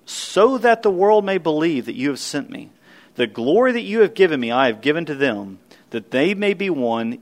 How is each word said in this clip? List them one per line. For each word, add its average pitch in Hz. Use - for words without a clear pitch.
so 247
that 233
the 220
world 202
may 196
believe 156
that 110
you 127
have 131
sent -
me. -
The 120
glory 175
that 233
you 202
have 202
given 165
me, 117
I 131
have 107
given 151
to 151
them, 104
that 113
they 147
may 202
be 190
one, 117